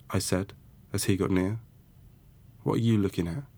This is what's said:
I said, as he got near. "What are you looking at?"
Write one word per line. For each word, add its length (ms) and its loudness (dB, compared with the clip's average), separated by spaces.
I 80 0
said, 340 -2
as 120 -2
he 120 2
got 140 0
near. 280 0
"What 120 0
are 80 0
you 160 4
looking 280 0
at?" 180 -6